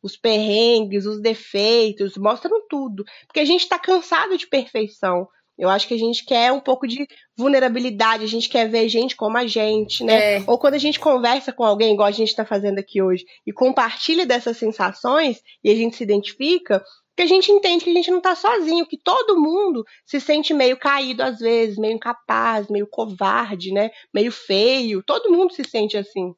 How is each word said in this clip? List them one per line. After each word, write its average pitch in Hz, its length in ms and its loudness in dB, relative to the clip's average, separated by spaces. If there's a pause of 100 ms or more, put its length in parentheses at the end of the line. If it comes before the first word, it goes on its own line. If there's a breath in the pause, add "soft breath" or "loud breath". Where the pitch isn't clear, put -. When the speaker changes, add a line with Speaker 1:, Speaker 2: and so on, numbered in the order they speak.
Speaker 1:
os 196 120 -14
perrengues, 214 920 0
os 214 120 -6
defeitos, 214 1000 -2
mostram 262 500 0
tudo. 233 360 -8 (220 loud breath)
Porque - 140 -4
a 302 60 2
gente 349 200 2
tá 349 120 -2
cansado 359 580 0
de - 100 -8
perfeição. 208 800 -2 (320)
Eu 180 120 2
acho 202 180 0
que 247 60 -2
a 226 40 -2
gente 233 280 -2
quer 240 260 2
um 277 80 -2
pouco 262 260 -2
de 269 200 -6 (280 soft breath)
vulnerabilidade, 233 920 0
a 214 40 -6
gente 226 220 -4
quer 226 180 0
ver 226 220 2
gente 240 260 0
como 220 220 -2
a 247 80 0
gente, 214 580 -2
né? 214 320 2
Speaker 2:
É. 196 100 -6
Speaker 1:
Ou 233 120 2
quando 277 160 2
a 294 40 -2
gente 294 220 -2
conversa 254 540 0
com 240 100 -2
alguém, 214 300 2
igual 202 140 4
a 208 40 0
gente 214 240 -2
tá 220 80 -4
fazendo 202 340 -2
aqui 196 220 -4
hoje, 185 240 0 (220 soft breath)
e 208 60 -8
compartilha 254 760 0
dessas 240 320 -2
sensações, 233 840 -2 (240 soft breath)
e 208 60 4
a 208 40 6
gente 226 220 -2
se - 60 -10
identifica, 214 840 0 (300 loud breath)
que 359 80 0
a 349 40 2
gente 370 260 4
entende 370 320 4
que 359 60 -2
a - 20 2
gente 349 180 2
não 359 120 0
tá 370 120 2
sozinho, 339 520 0
que 294 100 -12
todo 427 420 2
mundo 311 460 0 (220 soft breath)
se 285 120 -6
sente 302 360 0
meio 254 240 2
caído 262 440 -2
às 254 180 -2
vezes, 226 360 0
meio 220 200 -2
incapaz, 226 720 -2
meio 208 180 -2
covarde, 202 840 -4
né? 202 200 0 (240 loud breath)
Meio 220 180 0
feio. 220 720 0
Todo 453 240 0
mundo 359 220 4
se 285 100 -10
sente 214 320 -4
assim. 196 440 -6